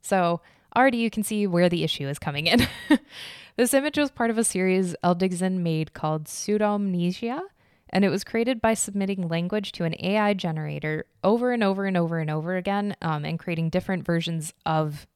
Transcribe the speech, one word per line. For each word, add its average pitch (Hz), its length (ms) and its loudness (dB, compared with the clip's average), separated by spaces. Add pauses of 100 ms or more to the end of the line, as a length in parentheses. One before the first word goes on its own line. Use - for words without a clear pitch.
So 175 380 0 (340)
already 247 220 6
you 226 120 2
can 214 140 -4
see 208 240 0
where 175 220 4
the 170 140 0
issue 151 240 -2
is 143 120 -6
coming 147 260 -4
in. 233 220 6 (200)
<laughs> 294 120 6 (560)
This 240 180 2
image 294 240 2
was 294 140 2
part 233 180 0
of 220 80 0
a 226 60 2
series 185 600 2
Eldagzin 180 580 0
made 160 320 -2
called 156 320 -4
Pseudomnesia, 208 1160 -2 (480)
and 196 160 2
it 185 40 2
was 190 140 -2
created 233 380 -2
by 226 140 4
submitting 196 520 -4
language 180 440 -2
to 175 140 -4
an 160 140 -2
A 202 200 0
I 208 160 2
generator 156 680 -4 (180)
over 240 280 2
and 233 120 0
over 196 240 0
and 185 100 0
over 170 220 0
and 156 100 -2
over 156 260 -2
again, 196 460 -2
um, 151 240 -2
and 160 140 -4
creating 165 320 -2
different 185 340 -2
versions 165 480 -2 (140)
of 156 480 -2